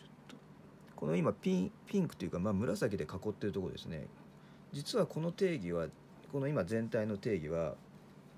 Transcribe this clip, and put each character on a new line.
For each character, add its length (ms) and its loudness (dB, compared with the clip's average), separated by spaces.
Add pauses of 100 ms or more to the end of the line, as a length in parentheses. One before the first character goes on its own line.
ょ 20 -20
っ 40 -20 (180)
と。 80 -16 (600)
こ 120 -4
の 80 2
今 180 4
ピ 280 2
ン-、 100 0 (160)
ピ 120 2
ン 80 4
ク 80 -8
と 100 -4
い 20 2
う 40 -4
か、 80 0
ま 120 4
あ、 20 4
紫 440 2
で 80 0
囲 240 -4
っ 40 2
て 140 -2
る 60 0
と 80 -2
こ 60 0
ろ 60 -4
で 60 -8
す 80 -10
ね。 200 -6 (640)
実 280 -2
は 80 4
こ 120 -4
の 120 0
定 240 2
義 160 -2
は、 160 0 (440)
こ 80 -2
の 80 0
今 160 2
全 260 0
体 180 2
の 100 0
定 200 2
義 120 -2
は、 240 2 (640)